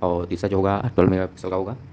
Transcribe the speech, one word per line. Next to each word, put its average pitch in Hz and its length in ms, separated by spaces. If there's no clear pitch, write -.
और 87 240
तीसरा 92 240
जो 98 60
होगा, 98 300
twelve 90 240
megapixel 92 400
का 92 60
होगा, 98 200